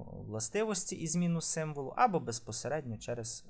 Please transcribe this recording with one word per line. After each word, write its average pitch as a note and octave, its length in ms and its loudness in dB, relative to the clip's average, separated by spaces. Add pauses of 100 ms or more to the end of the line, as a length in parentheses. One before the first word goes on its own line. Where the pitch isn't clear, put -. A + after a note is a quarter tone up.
(280)
властивості G3+ 680 0
і D#3+ 100 -4
зміну E3+ 340 2
символу, D3+ 560 -2
або G3+ 240 6
безпосередньо A#2+ 800 -2
через, A#2+ 520 -4